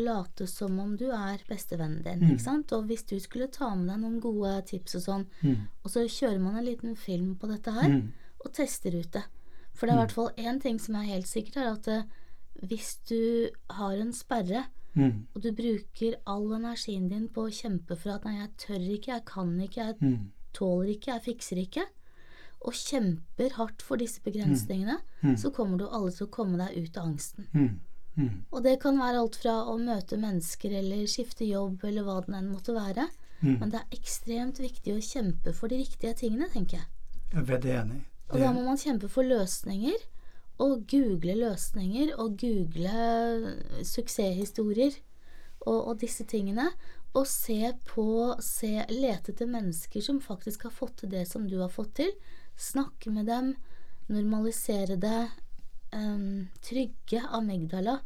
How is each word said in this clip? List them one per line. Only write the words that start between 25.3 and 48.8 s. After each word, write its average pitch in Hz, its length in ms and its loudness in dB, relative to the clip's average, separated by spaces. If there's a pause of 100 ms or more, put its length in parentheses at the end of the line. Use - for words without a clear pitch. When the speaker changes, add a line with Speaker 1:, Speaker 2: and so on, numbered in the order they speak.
Speaker 2:
Mm. 254 60 8
Speaker 1:
så 240 140 0
kommer 202 280 0
du 202 80 -4
aldri 202 300 0
til 202 100 -4
å - 20 -8
komme 190 300 0
deg 185 240 -4
ut 165 140 -8
av 170 100 -4
angsten. 160 480 -6
Speaker 2:
Mm. 123 240 6 (380)
Mm. 117 340 2
Speaker 1:
Og 262 120 -2
det 262 160 8
kan 277 200 4
være 247 200 2
alt 233 160 2
fra 226 300 2
å 226 140 -2
møte 220 400 0
mennesker, 202 520 -2
eller 202 360 0
skifte 226 420 -2
jobb, 196 340 0
eller 208 200 0
hva 190 200 -2
den 208 120 -4
enn 190 180 -2
måtte 190 220 -4
være. 214 340 0 (320)
Speaker 2:
Mm. 131 200 6
Speaker 1:
Men 214 100 0
det 220 100 -2
er - 160 -4
ekstremt 240 640 -2
viktig 247 340 -2
å 214 80 0
kjempe 185 540 2
for 220 140 0
de 254 80 2
riktige 247 380 0
tingene, 247 360 2
tenker 180 260 6
jeg. 165 80 2 (480)
Speaker 2:
Jeg 160 80 6
er 127 40 4
veldig 127 360 2
enig. 117 200 0 (280)
Speaker 1:
Og 254 100 2
da 269 140 8
Speaker 2:
Det - 20 4
Speaker 1:
må 247 100 2
man 269 120 4
kjempe 233 320 0
for 262 140 4
løsninger, 226 720 2 (640)
og 254 260 2
google 190 480 4
løsninger, 220 840 2
og 226 180 0
google 226 1160 2 (280)
suksesshistorier, 208 1120 2 (720)
og, 226 220 2
og 226 120 -2
disse 226 260 -2
tingene. 208 440 0 (440)
Og 269 140 4
se 226 460 0 (120)
på, 220 200 0 (360)
se, 214 480 0